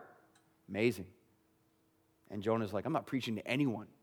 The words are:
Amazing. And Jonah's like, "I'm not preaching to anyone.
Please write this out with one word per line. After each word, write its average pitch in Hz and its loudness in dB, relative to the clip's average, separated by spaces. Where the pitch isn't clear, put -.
Amazing. 104 2
And 104 -6
Jonah's 110 2
like, 98 -2
"I'm 143 0
not 143 0
preaching 123 -2
to 104 -6
anyone. 117 0